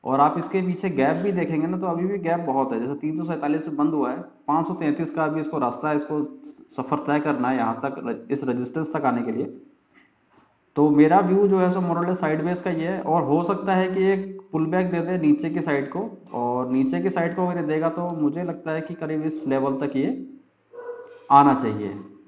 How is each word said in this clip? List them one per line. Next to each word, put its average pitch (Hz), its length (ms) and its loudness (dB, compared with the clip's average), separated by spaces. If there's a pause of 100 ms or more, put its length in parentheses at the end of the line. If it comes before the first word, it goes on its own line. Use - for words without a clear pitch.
और 135 160 0
आप 151 180 6
इसके 190 240 -2
पीछे 185 300 -2
गैप 143 260 2
भी 190 140 0
देखेंगे 165 360 0
ना, 185 100 -2
तो 180 100 -2
अभी 170 180 0
भी 202 140 -2
गैप 170 200 0
बहुत 135 340 0
है। 113 60 -2
जैसे 135 160 -4
तीन 156 220 -4
सौ 170 60 -4
सैंतालीस 151 420 -2
से 160 60 -6
बंद 151 220 2
हुआ 131 180 0
है, 135 60 -6 (300)
पाँच 156 200 0
सौ 180 60 -4
तैंतीस 156 380 -2
का 160 140 -2
अभी 156 160 -2
इसको 151 180 -4
रास्ता 123 300 -2
है, 151 60 0
इसको 147 240 -2 (580)
सफ़र 139 300 -2
तय 147 120 2
करना 135 300 0
है 131 80 0
यहाँ 113 240 -2
तक, 120 500 -6
इस 139 120 -4
resistance 127 500 -4
तक - 120 -2
आने 120 160 2
के 117 100 -4
लिए। - 140 -4 (1300)
तो 151 160 6
मेरा 156 280 8
view 196 280 4
जो 190 120 4
है 180 120 4
सो 190 80 0
more 175 160 0
or 170 80 0
less 180 180 -2
sideways 160 400 0
का 180 100 -2
ये 160 160 -2
है, 190 140 -2
और 160 220 2
हो 147 200 2
सकता 190 300 0
है 185 140 4
कि 190 160 0
एक 190 380 0 (100)
pull 156 140 0
back 180 260 0
दे 170 100 0
दे 180 160 -2
नीचे 151 320 4
के 170 120 -2
side 139 280 0
को, 175 100 -6 (340)
और 123 360 -2
नीचे 131 320 2
के 190 80 0
side 170 260 -2
को 185 120 0
अगर 175 120 -2
ये 160 60 -4
देगा, 156 240 0
तो 175 220 -4
मुझे 156 320 -2
लगता 160 280 -6
है 160 100 -2
कि 175 140 -10
करीब 156 280 -4
इस 156 240 -4
level 135 320 0
तक 139 160 -4
ये 147 160 0 (1200)
आना 139 220 8
चाहिए। 104 400 -2 (340)